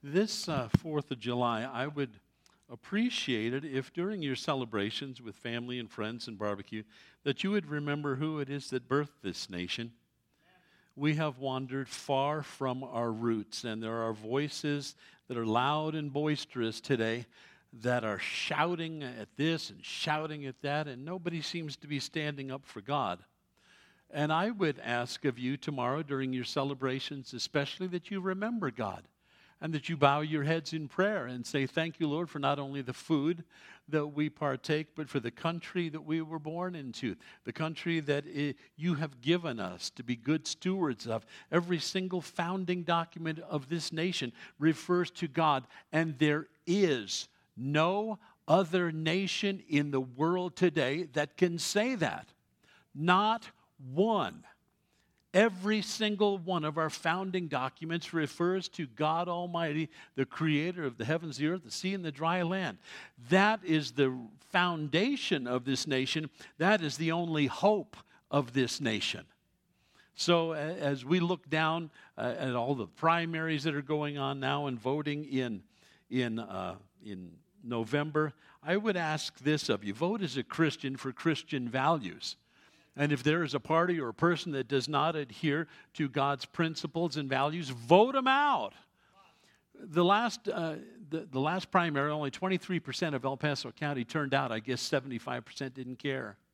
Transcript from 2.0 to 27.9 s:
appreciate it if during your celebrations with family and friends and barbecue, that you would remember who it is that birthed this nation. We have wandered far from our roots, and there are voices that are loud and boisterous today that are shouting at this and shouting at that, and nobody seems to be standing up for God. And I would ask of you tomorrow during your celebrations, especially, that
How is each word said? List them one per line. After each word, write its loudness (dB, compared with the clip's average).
appreciate -2
it -4
if -4
during -4
your -2
celebrations -2
with -12
family -6
and -8
friends -6
and -10
barbecue, -4
that -2
you 2
would 0
remember -2
who -2
it -4
is -6
that -2
birthed 0
this -6
nation. -4
We 2
have -2
wandered -4
far 0
from -4
our -2
roots, -2
and -4
there -4
are 0
voices -2
that -6
are 0
loud 2
and -4
boisterous -2
today 0
that 2
are -2
shouting -2
at -10
this 0
and -18
shouting -4
at -10
that, -2
and -10
nobody -4
seems -6
to -20
be -2
standing -4
up -8
for -12
God. 0
And 0
I 2
would 0
ask -2
of 0
you -2
tomorrow -2
during -2
your -2
celebrations, -4
especially, -2
that -6